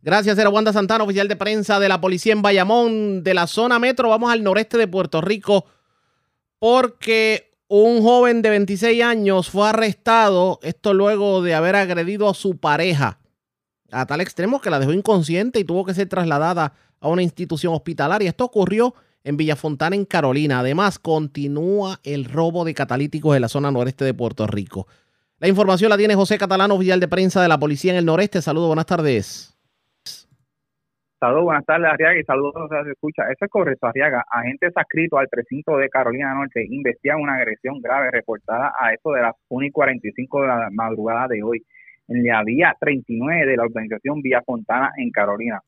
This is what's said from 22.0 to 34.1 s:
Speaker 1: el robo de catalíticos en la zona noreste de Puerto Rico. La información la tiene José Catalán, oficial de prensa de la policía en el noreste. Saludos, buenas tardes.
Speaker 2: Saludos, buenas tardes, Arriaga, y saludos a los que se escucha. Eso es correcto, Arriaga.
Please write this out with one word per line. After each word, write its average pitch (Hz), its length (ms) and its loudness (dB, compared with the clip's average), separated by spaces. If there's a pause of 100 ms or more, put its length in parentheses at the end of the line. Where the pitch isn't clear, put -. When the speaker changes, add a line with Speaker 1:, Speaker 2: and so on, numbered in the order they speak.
Speaker 1:
el 143 200 -6
robo 165 400 -2
de 165 80 -4
catalíticos 147 640 -2
en 131 80 4
la 117 60 -2
zona 143 220 -2
noreste 131 340 -2
de 131 100 0
Puerto 110 320 -4
Rico. 101 400 -6 (520)
La 170 100 0
información 190 420 4
la 202 80 4
tiene 214 160 4
José 196 240 2
Catalán, 190 320 0
oficial 185 300 2
de 175 80 0
prensa 185 340 2
de 175 60 4
la 156 100 4
policía 151 340 0
en 180 60 2
el 175 80 2
noreste. 170 340 0
Saludos, 165 280 -2
buenas 160 180 0
tardes. 147 680 -2 (1700)
Speaker 2:
Saludos, 135 260 2
buenas 151 200 0
tardes, 160 240 2
Arriaga, 160 300 2
y - 20 -6
saludos 139 320 -2
a 165 60 -10
los 151 100 -10
que 147 140 -4
se 147 80 -10
escucha. 151 320 -6
Eso 131 200 -4
es 202 60 -6
correcto, 147 380 -2
Arriaga. 131 420 -2